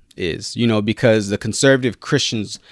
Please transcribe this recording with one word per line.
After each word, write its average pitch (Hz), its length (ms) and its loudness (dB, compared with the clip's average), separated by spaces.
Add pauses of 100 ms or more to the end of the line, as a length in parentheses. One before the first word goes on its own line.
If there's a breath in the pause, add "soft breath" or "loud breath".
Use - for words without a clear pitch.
(180)
is, - 360 -6
you 117 120 0
know, 110 160 2
because 110 460 2
the 101 100 -2
conservative 127 640 2
Christians - 580 -2 (140 loud breath)